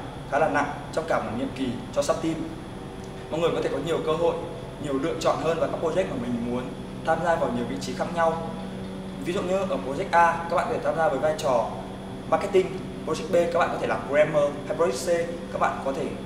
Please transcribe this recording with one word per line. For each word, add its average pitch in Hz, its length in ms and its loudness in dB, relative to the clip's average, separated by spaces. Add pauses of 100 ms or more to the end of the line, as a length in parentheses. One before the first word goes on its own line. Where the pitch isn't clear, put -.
(320)
khá 147 80 2
là 156 80 4
nặng 143 240 2 (220)
trong 160 140 0
cả - 120 2
một 107 180 -4
nhiệm 135 180 -2
kỳ 131 140 -2 (260)
cho 143 60 4
sub 160 220 2
team. 160 120 0 (960)
Mọi 156 80 0
người 165 160 4
có - 60 2
thể 170 100 0
có 139 140 0
nhiều 160 200 2
cơ 156 60 2
hội, 165 240 4 (480)
nhiều 143 100 -2
lựa 135 260 0
chọn 160 240 4
hơn 160 160 2
vào 143 100 2
các 151 140 -2
project 170 260 2
mà - 120 -4
mình 120 300 -2
muốn 123 120 -2 (420)
tham - 180 4
gia 170 120 4
vào 135 200 0
nhiều 120 140 -2
vị - 120 -4
trí - 120 -4
khác - 220 -2
nhau. 165 340 2 (760)
Ví 170 80 0
dụ 196 80 0
như 180 160 2
ở 190 200 0 (100)
project 151 240 -2
A, 170 380 6
các - 60 0
bạn - 140 2
có - 40 0
thể - 100 0
tham - 140 2
gia 160 120 4
với 135 100 0
vai 156 180 2
trò 120 320 2 (600)
marketing, 185 480 2 (280)
project 156 260 -2
B 165 40 4 (180)
các 165 60 4
bạn 156 140 4
có - 80 -4
thể 127 60 0
làm 110 200 0
programmer, 147 360 6 (240)
hay 156 100 -2
project 170 480 2
C - 20 -4 (260)
các - 60 -4
bạn - 260 2
có - 60 0
thể - 140 -2 (200)